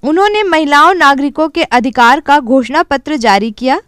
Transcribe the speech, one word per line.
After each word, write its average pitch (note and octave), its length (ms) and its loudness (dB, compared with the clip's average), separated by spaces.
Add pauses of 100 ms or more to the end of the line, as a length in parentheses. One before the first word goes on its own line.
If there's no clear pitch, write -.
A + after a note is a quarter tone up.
उन्होंने G4+ 400 0
महिलाओं D#4+ 520 2
नागरिकों C#4+ 540 0
के E4 140 -4
अधिकार B3 580 2
का C#4+ 200 0
घोषणा C4 420 -2
पत्र D4 340 -4
जारी A3 340 0
किया C4 380 -4